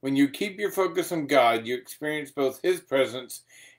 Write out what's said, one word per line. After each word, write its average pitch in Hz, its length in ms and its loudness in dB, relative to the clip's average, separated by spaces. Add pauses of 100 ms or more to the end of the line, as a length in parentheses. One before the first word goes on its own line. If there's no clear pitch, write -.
When 135 140 -2
you 139 140 4
keep 196 280 -6
your 202 140 -2
focus 175 400 0
on 160 160 -2
God, 117 400 4
you 123 80 -2
experience 151 560 -8
both 135 300 -2
his 180 180 0
presence 127 640 -2 (360)